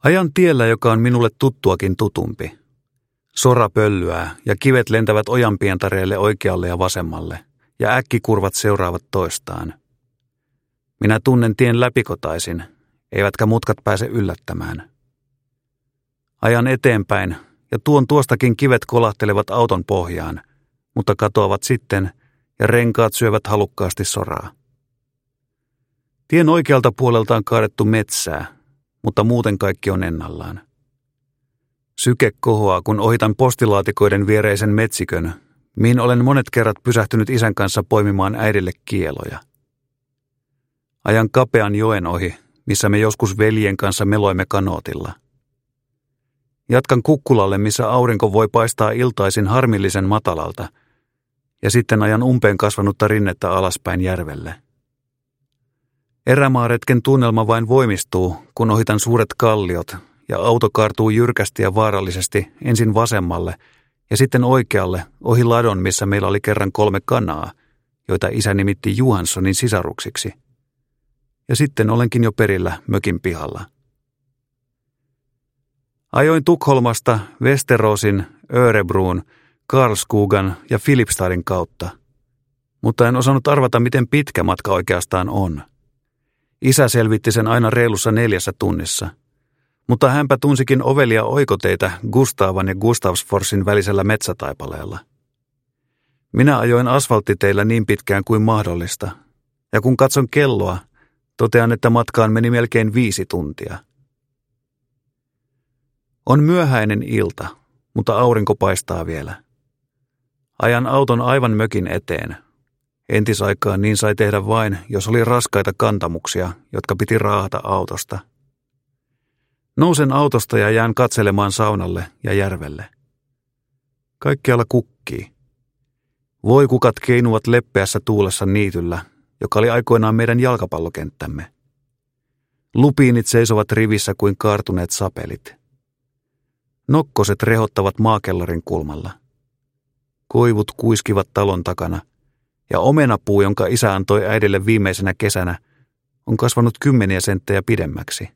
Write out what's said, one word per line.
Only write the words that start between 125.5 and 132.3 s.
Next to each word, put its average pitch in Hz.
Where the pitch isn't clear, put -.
Voikukat 123
keinuvat 120
leppeässä 113
tuulessa 101
niityllä, 87
joka -
oli 117
aikoinaan 113
meidän 117
jalkapallokenttämme. 80